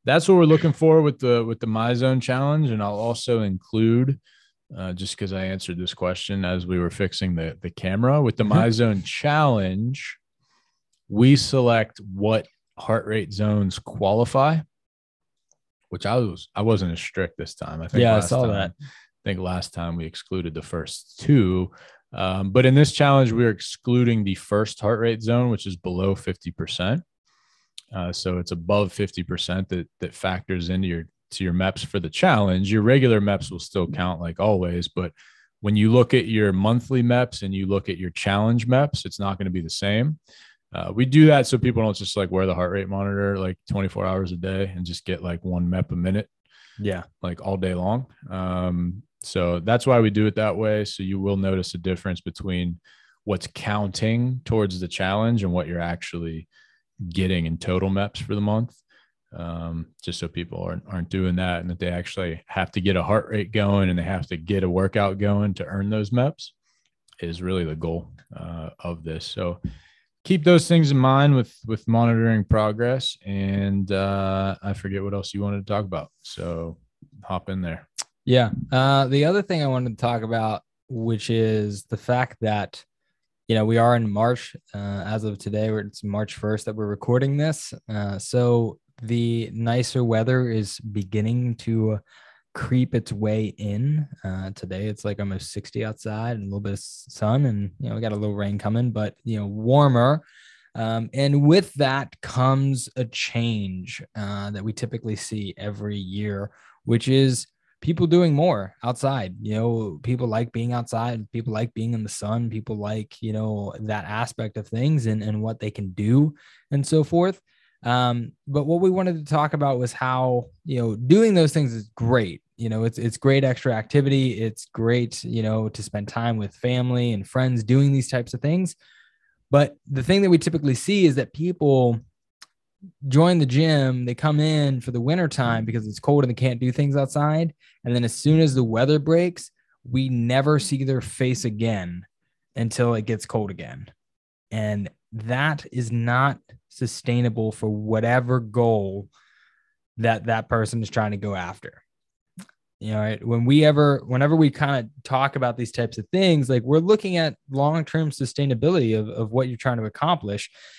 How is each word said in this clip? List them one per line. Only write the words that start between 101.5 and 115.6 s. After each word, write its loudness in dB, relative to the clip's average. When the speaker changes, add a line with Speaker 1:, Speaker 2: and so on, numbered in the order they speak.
Speaker 2:
that -2
comes 0
a -2
change, -6
uh, -8
that -10
we -4
typically -6
see -8
every -8
year, -6
which 0
is 4
people 0
doing 6
more 0
outside. -2
You -4
know, -2
people -2
like -2
being -4
outside, -4
people -6
like -4
being -4
in -4
the -8
sun, -4
people -8
like, -8
you -6
know, -6
that -6
aspect -6
of -10
things 0
and, -2
and -4
what -6
they -6